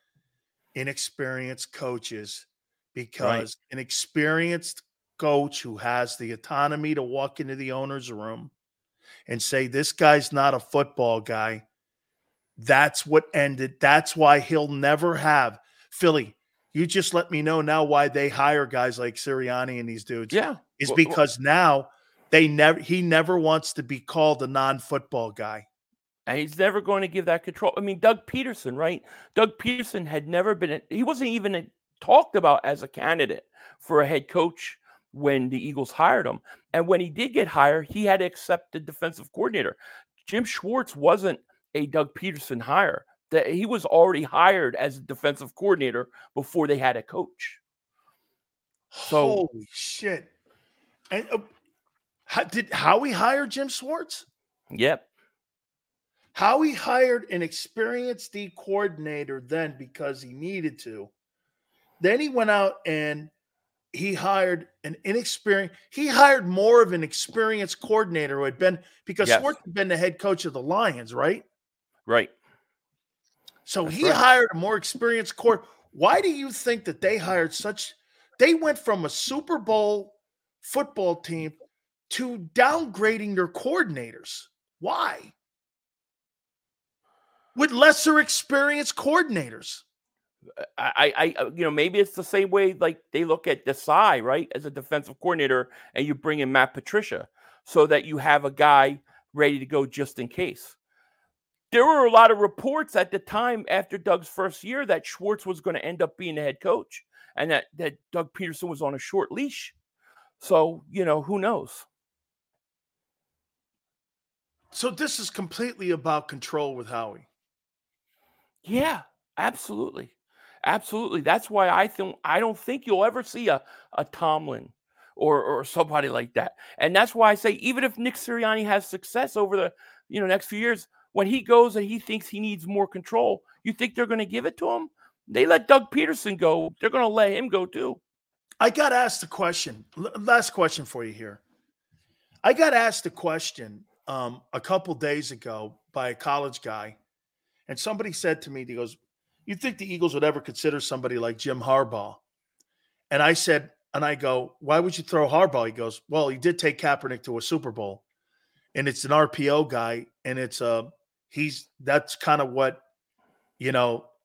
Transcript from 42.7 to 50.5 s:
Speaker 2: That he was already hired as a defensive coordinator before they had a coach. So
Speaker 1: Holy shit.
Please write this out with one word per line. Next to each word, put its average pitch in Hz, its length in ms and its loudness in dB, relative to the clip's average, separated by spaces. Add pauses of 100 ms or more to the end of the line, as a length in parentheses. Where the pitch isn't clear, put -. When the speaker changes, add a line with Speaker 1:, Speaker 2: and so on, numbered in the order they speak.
Speaker 2:
That 156 160 2
he 175 180 -2
was 214 200 -4
already 170 380 6
hired 165 520 4
as 139 220 -4
a 131 40 -18
defensive 143 540 -6
coordinator 135 540 0 (260)
before 147 320 -2
they 143 100 2
had 127 180 0
a 113 60 -6
coach. - 580 -10 (1300)
So 156 600 0
Speaker 1:
Holy 110 200 -16
shit. - 580 -8 (800)